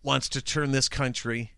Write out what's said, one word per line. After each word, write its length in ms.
wants 260
to 120
turn 300
this 180
country 680